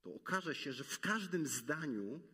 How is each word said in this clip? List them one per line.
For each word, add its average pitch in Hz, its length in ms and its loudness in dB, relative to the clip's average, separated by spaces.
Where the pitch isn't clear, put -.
to - 140 -8
okaże 170 400 0
się, 139 180 -2
że 127 120 -4
w - 160 -4
każdym 185 460 2
zdaniu 123 720 0